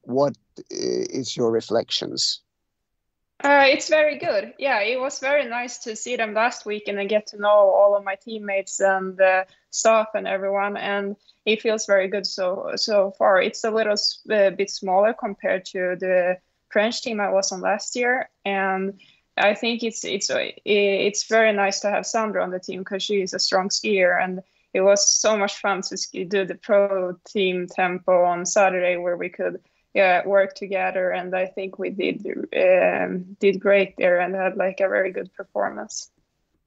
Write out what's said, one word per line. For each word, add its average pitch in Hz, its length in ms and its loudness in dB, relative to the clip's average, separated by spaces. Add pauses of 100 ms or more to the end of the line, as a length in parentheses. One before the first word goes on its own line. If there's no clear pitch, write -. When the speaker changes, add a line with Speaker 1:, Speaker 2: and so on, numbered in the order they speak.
Speaker 1:
what, 131 340 0 (220)
uh, - 100 -20
is - 680 -6
your 120 140 0
reflections? - 880 -4 (1040)
Speaker 2:
Uh, 285 260 6
it's 294 200 0
very 302 300 2
good. 240 400 -2
Yeah, 262 220 0
it 226 200 -2
was 277 200 -6
very 277 260 0
nice 240 320 -8
to 220 180 -10
see 240 200 -6
them 220 180 -4
last 240 320 0
week 208 220 -8
and 202 100 -4
then 202 100 -4
get 208 200 0
to 208 120 -18
know 208 80 2 (220)
all 202 260 6
of 202 80 -4
my 196 120 -4
teammates 202 640 -6
and 190 360 0
the 190 300 4 (240)
staff 220 440 2
and 190 120 -4
everyone. 196 500 -2
And 202 400 -4 (280)
it 214 160 0
feels 220 240 -2
very 190 240 4
good 196 180 -4
so, 190 500 -4
so 202 420 2
far. 190 240 6
It's 214 220 -4
a 226 60 0
little 214 240 0
s-, - 260 -2 (120)
uh, 196 180 4
bit 190 200 -4
smaller 196 420 2
compared 196 540 -4
to 185 340 -4
the 185 380 0 (320)
French 220 320 0
team 226 180 -6
I 196 100 0
was 196 220 0
on 185 80 -8
last 190 360 -2
year. 247 340 -2 (160)
And 196 520 -2 (380)
I 208 180 2
think 233 280 -4
it's, 226 220 -6
it's, 190 260 -4
uh, - 180 -2 (160)
it's 202 640 0
very 220 240 4
nice 196 280 0
to 208 100 -2
have 196 160 -2
Sandra 214 360 -2
on 180 80 -4
the 185 100 -6
team 185 220 -12
'cause 196 200 -8
she 208 180 0
is 185 140 -6
a 185 40 -6
strong 190 300 0
skier. 190 540 2
And 185 200 -6 (300)
it 190 80 -2
was 202 260 4 (140)
so 214 160 2
much 202 240 -2
fun 196 220 -2
to - 160 -8
ski, - 260 -8
do 190 220 -2
the 180 80 -8
pro 196 720 0
team 180 400 -2
tempo 180 580 2
on 175 220 0
Saturday 185 500 2
where 175 200 -2
we 180 120 -6
could, 180 320 -6 (320)
yeah, 185 340 4
work 196 280 2
together. 185 560 -2
And 180 260 -4
I 185 100 0
think 190 320 -10
we 185 120 -4
did, 196 360 -4 (300)
um, 185 840 2
did 196 220 2
great 196 380 2
there 180 200 2
and 180 160 -2
had, 190 220 -2
like, 190 240 -2
a 190 80 2
very 190 240 0
good 190 220 -10
performance. - 760 -8 (560)